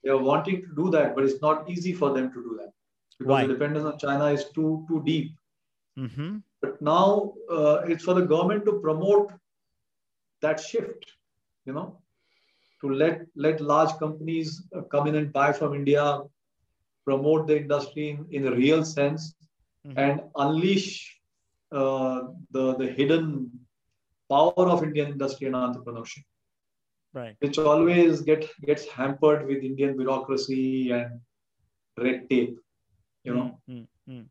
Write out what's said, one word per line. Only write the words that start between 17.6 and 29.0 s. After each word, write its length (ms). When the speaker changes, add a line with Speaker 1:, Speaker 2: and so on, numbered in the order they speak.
Speaker 1:
in, 220
in 200
a 60
real 280
sense, 500
Speaker 2:
Mm-hmm. 120
Speaker 1:
and 220
unleash, 840
uh, 480
the, 260
the 100
hidden 640
power 260
of 280
Indian 300
industry 340
and 100
entrepreneurship, 680
Speaker 2:
Right. 240
Speaker 1:
which 180
always 640
get, 260
gets 220
hampered 580